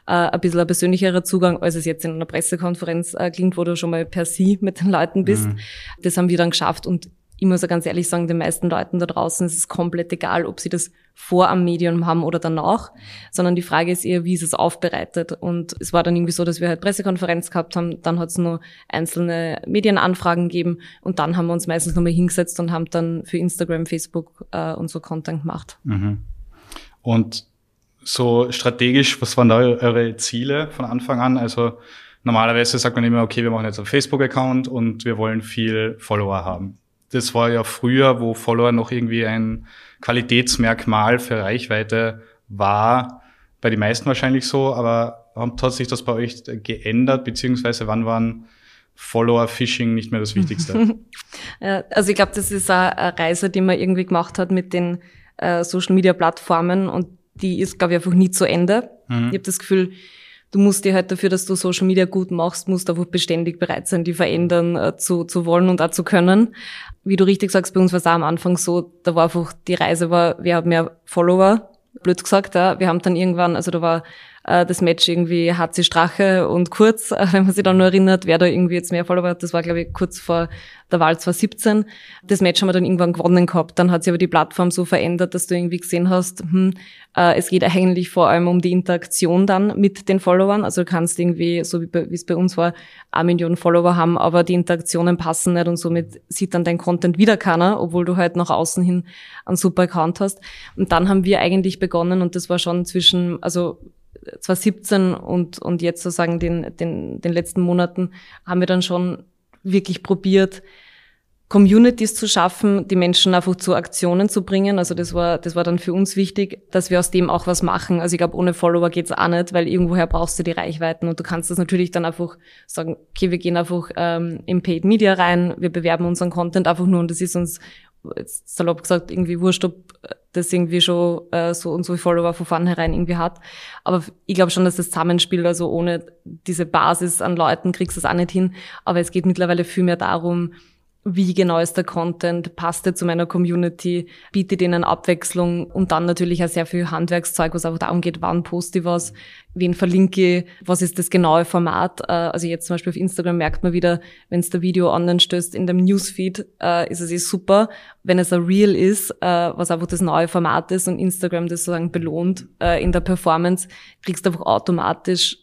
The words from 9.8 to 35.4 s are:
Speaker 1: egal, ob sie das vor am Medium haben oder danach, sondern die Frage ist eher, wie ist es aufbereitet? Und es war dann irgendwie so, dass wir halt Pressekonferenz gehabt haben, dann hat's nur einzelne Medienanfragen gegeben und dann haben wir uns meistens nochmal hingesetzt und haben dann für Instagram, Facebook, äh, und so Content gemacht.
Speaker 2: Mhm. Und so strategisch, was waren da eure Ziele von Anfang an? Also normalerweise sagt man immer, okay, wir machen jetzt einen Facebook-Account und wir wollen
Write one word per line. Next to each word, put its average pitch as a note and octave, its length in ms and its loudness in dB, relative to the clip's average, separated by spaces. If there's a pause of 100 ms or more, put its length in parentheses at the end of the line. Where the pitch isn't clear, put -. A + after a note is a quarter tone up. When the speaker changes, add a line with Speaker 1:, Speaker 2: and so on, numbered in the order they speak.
Speaker 1:
egal, E3+ 340 -2
ob - 140 -10
sie - 80 -8
das E3+ 240 -6 (220)
vor F3+ 340 2
am F3+ 160 2
Medium E3+ 420 0
haben E3+ 160 0
oder E3 160 -2
danach, E3 540 -2 (400)
sondern F3+ 240 0
die F3 60 -2
Frage E3+ 280 0
ist F3 140 -4
eher, F3 200 0
wie F3+ 100 0
ist E3 80 -2
es E3 120 -4
aufbereitet? - 800 -4
Und E3+ 480 -6
es - 120 -8
war E3+ 120 2
dann F3 100 2
irgendwie F3 180 0
so, E3+ 120 -4
dass E3 160 -2
wir F3 80 0
halt E3+ 120 -4
Pressekonferenz F3+ 680 -2
gehabt E3 240 -4
haben, E3+ 280 -4
dann E3+ 180 -2
hat's E3+ 180 -6
nur E3+ 220 -2 (280)
einzelne E3 800 -4
Medienanfragen F3+ 840 0
gegeben E3+ 300 -2 (240)
und F#3 160 -4
dann D#3+ 180 -2
haben E3+ 100 0
wir E3+ 60 -2
uns E3+ 140 -4
meistens E3 300 -2
nochmal E3+ 160 2
hingesetzt F3 480 0
und E3+ 100 -4
haben E3 160 -4
dann E3 380 -4
für - 140 -6
Instagram, E3 480 -4
Facebook, - 680 -8
äh, D#3+ 200 -6
und E3 160 -8
so E3 120 -10
Content D#3+ 420 -8
gemacht. - 400 -10
Speaker 2:
Mhm. G#2 360 -2 (840)
Und A2+ 440 0 (580)
so B2 480 2
strategisch, B2 680 2
was - 160 -4
waren A#2+ 120 6
da A2+ 100 6
eure A#2+ 580 2
Ziele C#3+ 540 -4
von - 140 -10
Anfang A#2+ 360 -4
an? B2+ 160 2
Also A#2 420 -2 (440)
normalerweise A#2 560 2
sagt A#2+ 160 0
man A#2+ 100 0
immer, A#2 180 4
okay, A2+ 200 -2
wir A#2 80 0
machen A2+ 160 -2
jetzt G#2+ 120 -6
einen G#2 80 -10
Facebook-Account C3 840 0
und A2+ 360 -2
wir A#2 140 -2
wollen A2 240 -2